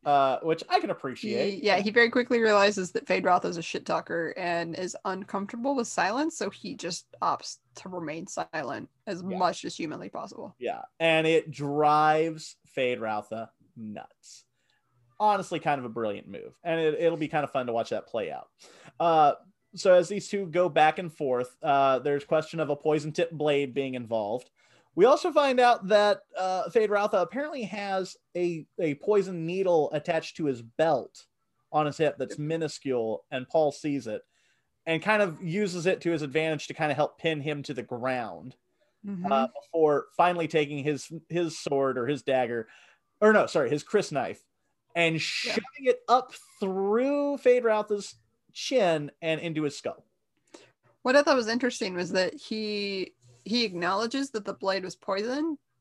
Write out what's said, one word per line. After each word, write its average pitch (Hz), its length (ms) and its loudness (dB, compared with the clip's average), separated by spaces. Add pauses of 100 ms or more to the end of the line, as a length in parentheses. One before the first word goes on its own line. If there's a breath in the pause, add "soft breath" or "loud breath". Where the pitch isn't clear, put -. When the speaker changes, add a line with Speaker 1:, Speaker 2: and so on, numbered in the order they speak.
Speaker 1:
uh, 139 380 4
which 165 260 -2
I 359 120 4
can 277 100 -4
appreciate. 214 680 -4
Speaker 2:
He, - 60 -2
yeah, 190 120 4
he 208 120 0
very 240 200 6
quickly 240 300 2
realizes 202 520 4
that - 140 -6
Feyd-Rautha 185 380 2
is 175 120 -4
a 165 60 -8
shit - 240 -8
talker 165 500 -4
and 170 400 -4
is 180 280 -8
uncomfortable 202 720 -6
with 240 100 -2
silence, 240 500 -2
so 202 140 -4
he - 240 -12
just - 320 -10 (160)
opts - 360 -4 (180)
to - 120 -16
remain 170 380 -10
silent 139 600 -8 (180)
as 185 160 -8
Speaker 1:
Yeah. 185 160 -6
Speaker 2:
much 175 260 -2
as 175 120 -10
humanly 170 320 -10
possible. - 500 -14
Speaker 1:
Yeah, 98 240 -6 (160)
and 160 280 2
it 160 260 2
drives 151 1040 0 (200)
Feyd-Rautha 110 720 -4 (280)
nuts. - 680 -16 (760)
Honestly, 196 400 0
kind 147 180 0
of 123 60 -10
a 123 40 -8
brilliant 110 380 -6
move, - 380 -14
and 165 160 -2
it, 156 200 2
it'll 165 160 2
be 151 120 -4
kind 151 160 -2
of - 80 -8
fun 127 140 -2
to 120 60 -4
watch 113 180 -2
that 104 180 -6
play 98 240 -4
out. - 160 -12 (500 loud breath)
Uh, 156 360 6 (420)
so 185 180 8
as 175 140 6
these 202 200 -6
two 196 180 -2
go 175 220 2
back 156 300 4
and 175 140 -8
forth, 127 500 -2
uh, 139 380 4
there's 143 240 0
question 160 340 -2
of 151 120 -2
a 143 60 0
poison 151 360 0
tip 175 180 0
blade 143 420 0
being 135 220 -2
involved. 113 560 -4 (440 soft breath)
We 185 120 8
also 311 260 4
find 277 260 4
out 240 300 4
that, 208 320 4 (160)
uh, 185 320 -2
Feyd-Rautha 208 540 2
apparently 269 400 -6
has 196 520 -6 (220)
a, 175 300 -2 (120)
a 151 180 0
poison 185 500 0
needle 175 460 2
attached 156 440 -2
to 165 80 -4
his 131 160 0
belt 127 640 0 (480)
on 151 140 2
his 143 100 -4
hip 151 220 2
that's - 200 -8
minuscule, 143 920 -4
and 127 180 -8
Paul 156 240 2
sees 143 340 -6
it 107 140 -6 (640)
and 165 160 -2
kind 208 220 2
of 180 200 -2
uses 175 440 -2
it 190 160 0
to 170 80 -2
his 165 100 0
advantage 156 460 -2
to 135 80 -12
kind 156 160 -2
of 131 60 0
help 143 200 0
pin 160 240 -2
him 147 220 -6
to 147 120 -10
the - 100 -8
ground, 120 720 -6 (500)
Speaker 2:
Mm-hmm. 185 260 -4
Speaker 1:
uh, 135 140 4
before 151 600 2 (100)
finally 175 320 2
taking 147 360 0
his, 147 260 -4 (200)
his 165 280 -2
sword 135 380 0
or 120 100 -2
his 139 160 -4
dagger, 120 460 0 (520 soft breath)
or 214 120 8
no, 175 140 6
sorry, 131 240 0
his 147 140 0
crysknife, 139 540 -2 (560)
and 165 200 2
Speaker 2:
Yeah. 156 60 -2
Speaker 1:
shoving 208 420 -4 (240)
it 247 200 2
up 247 280 2 (260)
through 247 800 0
Feyd-Rautha's 214 800 2 (360)
chin 165 580 0 (120)
and 160 180 -2
into 156 220 -4
his 147 160 -2
skull. - 260 -10 (960 loud breath)
Speaker 2:
What 254 160 4
I 285 60 8
thought 285 140 4
was 233 120 0
interesting 233 460 -2
was 175 180 -4
that 185 220 0
he, 208 800 -6 (300)
he 233 200 0
acknowledges 208 640 -2
that 208 140 -6
the 196 80 -6
blade 190 320 -2
was 180 100 -10
poisoned, 262 640 -4 (220)